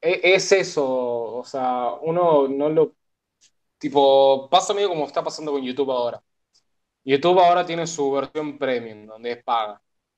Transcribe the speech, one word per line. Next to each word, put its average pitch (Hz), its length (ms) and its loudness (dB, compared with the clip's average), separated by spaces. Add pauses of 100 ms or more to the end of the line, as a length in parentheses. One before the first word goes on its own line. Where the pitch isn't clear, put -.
e-, 175 200 0 (140)
es 190 160 0
eso, 170 340 0 (520)
o 123 60 -10
sea, 123 480 -4 (100)
uno 160 460 2
no 139 220 -2
lo... 156 240 2 (840)
Tipo, 135 720 4
pasa 185 240 2
medio 202 160 0
como 156 160 -4
está 160 180 -6
pasando 151 280 -8
con 139 100 -2
YouTube 131 300 -4
ahora. 120 300 -4 (840)
YouTube 143 360 2
ahora 175 260 4
tiene 165 200 -6
su 143 260 -4
versión 139 460 -6
premium, 117 480 -6
donde 113 280 -12
es 120 100 -14
paga. 110 360 -4 (380)